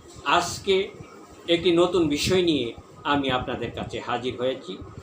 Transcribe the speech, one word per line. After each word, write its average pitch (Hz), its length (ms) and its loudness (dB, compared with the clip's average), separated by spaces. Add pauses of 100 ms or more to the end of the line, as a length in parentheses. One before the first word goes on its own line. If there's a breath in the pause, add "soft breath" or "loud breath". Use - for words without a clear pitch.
(360)
আজকে 190 400 0 (760)
একটি 170 160 4 (100)
নতুন 180 220 4 (120)
বিষয় 180 360 2
নিয়ে 135 160 0 (460)
আমি 139 140 2 (120)
আপনাদের 117 400 -4
কাছে 107 180 -8 (120)
হাজির 120 320 -2
হয়েছি। 131 320 -2 (300)